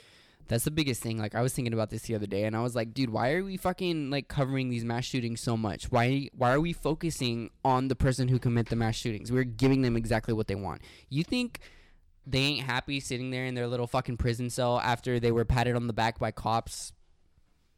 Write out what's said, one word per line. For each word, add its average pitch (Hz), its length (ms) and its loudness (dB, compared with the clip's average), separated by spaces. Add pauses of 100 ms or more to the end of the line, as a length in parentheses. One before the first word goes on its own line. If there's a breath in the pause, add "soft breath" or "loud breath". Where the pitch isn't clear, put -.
(480 loud breath)
That's 117 160 0
the 151 80 -2
biggest 151 320 -2
thing. 113 160 -2
Like, 104 160 -2
I 113 80 2
was 127 100 2
thinking 120 200 -2
about 110 180 0
this 110 120 -6
the 113 120 -2
other 104 100 -2
day, 101 200 0
and 110 100 0
I 110 60 0
was 120 140 -2
like, 113 180 -2
"Dude, 131 180 0
why 113 220 2
are 180 100 0
we 196 120 -8
fucking, 175 540 -2
like, 139 180 -2
covering 131 420 0
these 117 140 -2
mass 117 220 -2
shootings 120 360 -2
so 117 140 0
much? 107 360 -2
Why, 131 420 2
why 123 200 2
are 143 60 4
we 170 140 0
focusing 147 800 -2 (120)
on 131 240 4
the 127 80 0
person 127 340 2
who 127 100 4
commit 117 300 2
the 117 60 -2
mass 113 200 2
shootings? 110 360 -6
We're 127 120 4
giving 131 400 4
them 120 120 4
exactly 113 380 0
what 107 140 0
they 98 80 -2
want." 95 260 -6 (260 loud breath)
You 143 160 0
think 247 360 -2 (680 loud breath)
they 131 140 -2
ain't 135 260 0
happy 131 340 -2
sitting 127 300 -4
there 127 160 -4
in 127 80 -4
their 120 140 -2
little 120 180 -2
fucking 127 320 -2
prison 120 320 0
cell 120 300 2
after 123 400 0
they 117 120 4
were 117 140 4
patted 120 300 2
on 120 100 0
the 117 80 -2
back 113 240 0
by 113 140 -2
cops? - 600 -4 (840)